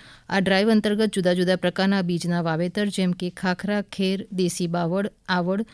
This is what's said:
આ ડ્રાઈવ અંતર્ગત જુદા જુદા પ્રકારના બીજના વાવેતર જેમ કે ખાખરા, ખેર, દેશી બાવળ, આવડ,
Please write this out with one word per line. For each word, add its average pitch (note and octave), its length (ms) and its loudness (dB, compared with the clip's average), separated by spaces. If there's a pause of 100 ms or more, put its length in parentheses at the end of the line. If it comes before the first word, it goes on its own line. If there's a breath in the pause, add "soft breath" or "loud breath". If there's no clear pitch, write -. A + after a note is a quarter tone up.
(240 loud breath)
આ - 160 0
ડ્રાઈવ F#3+ 300 2
અંતર્ગત G#3+ 420 2
જુદા F3+ 220 2
જુદા F3+ 220 2
પ્રકારના F#3+ 460 0
બીજના F3 400 -2
વાવેતર E3+ 460 -2
જેમ F#3 240 0
કે F3+ 200 -4
ખાખરા, F#3+ 540 -2
ખેર, F#3+ 320 -2 (140)
દેશી F3+ 360 -2
બાવળ, F3 400 -2 (200)
આવડ, F#3 320 0 (140 loud breath)